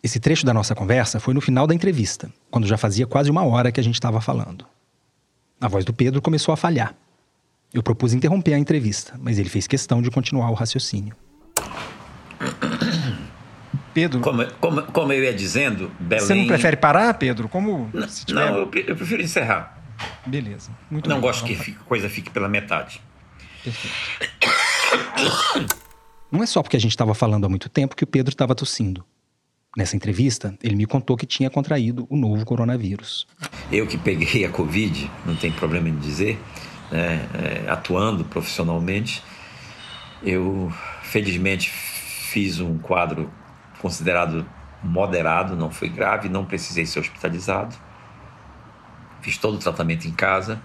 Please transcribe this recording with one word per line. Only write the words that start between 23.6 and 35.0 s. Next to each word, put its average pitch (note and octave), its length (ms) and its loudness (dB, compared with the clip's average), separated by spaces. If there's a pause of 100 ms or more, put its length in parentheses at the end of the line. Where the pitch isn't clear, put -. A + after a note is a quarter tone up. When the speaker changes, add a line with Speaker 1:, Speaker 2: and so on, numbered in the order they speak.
Speaker 1:
Perfeito. - 320 -8 (1800)
<coughs> - 0 - (560)
Não F#3+ 140 2
é - 20 0
só F3 160 2
porque - 140 0
a A#2 40 6
gente A2 160 2
tava A2 180 2
falando G#2+ 300 4
há F#2+ 40 2
muito F#2+ 200 -2
tempo C3+ 280 0
que - 80 2
o - 20 0
Pedro C3 300 0
tava B2+ 180 2
tossindo. F#2+ 500 -2 (720)
Nessa G#2 180 0
entrevista, G2+ 680 0
ele A2 120 2
me G#2+ 120 2
contou B2+ 320 2
que - 80 -6
tinha C3 240 0
contraído B2 580 0
o C#3 80 -2
novo A2 300 2
coronavírus. A#2 800 -2 (440)
Speaker 2:
Eu G#2+ 160 2
que - 120 -4
peguei F2+ 480 2
a - 20 -2
covid, D#2+ 640 -2 (160)